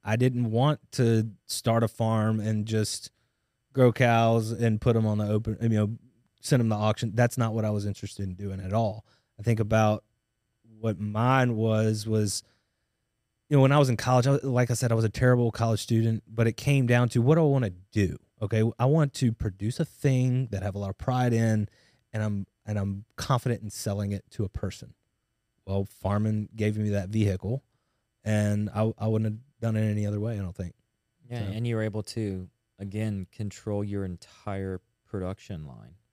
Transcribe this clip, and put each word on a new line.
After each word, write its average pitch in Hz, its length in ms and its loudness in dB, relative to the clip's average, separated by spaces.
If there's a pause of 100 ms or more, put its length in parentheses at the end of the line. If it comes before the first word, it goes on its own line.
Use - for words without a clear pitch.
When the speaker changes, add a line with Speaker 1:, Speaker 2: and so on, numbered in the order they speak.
Speaker 1:
I 107 120 0
didn't 120 360 2
want 131 280 2 (140)
to 113 360 2 (180)
start 117 360 0
a 107 40 2
farm 110 520 0
and 107 260 -2
just 107 460 -4 (600)
grow 127 180 6
cows 113 600 2
and 113 280 0
put 120 160 2
'em 110 100 2
on 107 120 0
the 104 120 -2
open, 107 320 -2
you 117 80 2
know, 107 280 2 (440)
send 131 200 2
'em 113 80 2
to 107 60 0
auction. 107 380 -2
That's 120 240 2
not 113 160 0
what 110 120 -2
I 107 60 0
was 104 140 -2
interested 101 380 -8
in 92 120 -8
doing 95 260 -8
at 92 120 -6
all. 110 320 0 (340)
I 101 40 -12
think 113 160 2
about 107 440 2 (760)
what 110 200 -4
mine 120 560 2
was, 110 520 0
was, 107 360 0 (1040)
you 147 80 4
know, 135 40 8
when 135 100 6
I 143 80 4
was 135 100 4
in 113 80 0
college, 127 300 2
I, 139 160 4
like 123 280 0
I - 40 0
said, 117 160 0
I 113 40 2
was 113 100 2
a 104 40 2
terrible 123 420 4
college 113 300 0
student, 113 460 0
but 113 200 0
it 113 100 0
came 139 300 2
down 120 220 4
to, 120 120 2
what 139 140 4
do 170 60 4
I 160 60 4
wanna 127 240 0 (200)
do? 101 260 0 (240)
Okay, 107 220 0 (160)
I 120 60 2
want 147 300 2
to 120 160 0
produce 101 480 -6
a 160 60 -2
thing 127 680 0
that 92 100 -4
I 98 40 -6
have 98 100 -4
a 101 40 -6
lot 98 100 -6
of 92 80 -8
pride 127 360 0
in, 110 340 2 (460)
and 110 100 -4
I'm, 104 240 -4 (180)
and 107 120 -4
I'm 98 280 -6 (100)
confident 120 460 -2
in 107 80 -10
selling 101 420 -6
it 101 200 -6
to - 120 -6
a 95 60 -4
person. - 440 -10 (720)
Well, 98 200 -2
farming 107 680 -2
gave 107 220 0
me 107 120 0
that 98 200 -2
vehicle, 104 540 0 (600)
and 104 500 0
I, 110 260 0
I 110 80 -2
wouldn't 110 260 0
have 110 60 -12 (220)
done 113 140 -2
it 110 140 0
any 104 160 -2
other 104 140 -4
way, 113 180 -4
I 98 40 -6
don't 92 140 -10
think. 90 180 -10 (560)
Speaker 2:
Yeah, 120 100 -10
Speaker 1:
So. 98 140 -6
Speaker 2:
and 113 120 -4
you 117 100 -2
were 110 60 -2
able 107 220 -4
to, 98 440 -6 (300)
again, 101 540 -6
control 104 520 -6
your 101 220 -6
entire 95 760 -10 (280)
production 92 580 -10
line. 62 300 -20 (180)